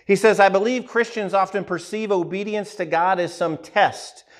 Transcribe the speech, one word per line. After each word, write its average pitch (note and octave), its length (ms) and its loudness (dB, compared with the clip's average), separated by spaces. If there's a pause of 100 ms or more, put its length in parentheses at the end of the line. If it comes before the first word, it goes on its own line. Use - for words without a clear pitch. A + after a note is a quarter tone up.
He G3 120 2
says, G3+ 240 4
"I G3 80 8
believe G#3+ 400 0
Christians A3 460 -4
often F#3+ 280 0
perceive G3+ 480 -6
obedience G3 680 -4
to F#3 80 -4
God F3 360 0
as E3+ 120 -4
some D#3+ 260 -4
test - 680 -2 (160)